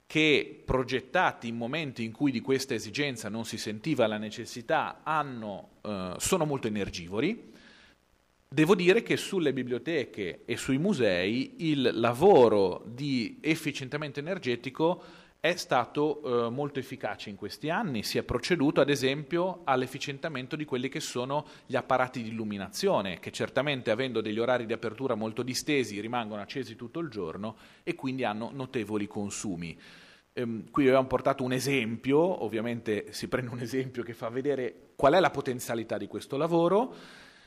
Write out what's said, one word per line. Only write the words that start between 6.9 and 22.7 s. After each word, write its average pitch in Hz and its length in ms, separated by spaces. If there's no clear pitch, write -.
Devo 156 280
dire 180 280
che 160 120
sulle 151 380
biblioteche 120 880
e 117 140
sui 131 200
musei 127 920
il 139 240
lavoro 117 920
di 123 560
efficientamento 147 800
energetico 151 840
è 170 140
stato, 123 880
eh, 117 60
molto 139 260
efficace 110 540
in 98 40
questi 107 360
anni. 170 320
Si - 160
è 110 40
proceduto, 151 560
ad 139 100
esempio, 147 720
all'efficientamento 135 920
di 151 100
quelli 127 220
che 131 120
sono 135 480
gli 120 100
apparati 127 460
di 110 80
illuminazione, 104 880